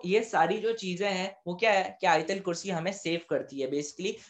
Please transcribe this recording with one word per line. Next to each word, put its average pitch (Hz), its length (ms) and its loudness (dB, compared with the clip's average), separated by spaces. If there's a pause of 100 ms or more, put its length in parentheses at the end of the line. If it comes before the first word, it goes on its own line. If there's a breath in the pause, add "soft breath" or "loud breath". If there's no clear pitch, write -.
ये 196 180 4
सारी 180 340 2
जो 220 160 0
चीजें 190 360 -2
हैं 190 260 -2 (120)
वो 175 80 -4
क्या 214 160 4
है 190 300 2
कि 185 60 2
आयतल 165 320 4
कुर्सी 180 300 -4
हमें 170 220 -2
सेव 170 380 -2
करती 143 320 -4
है, 131 100 -2
basically 147 420 -4 (160 loud breath)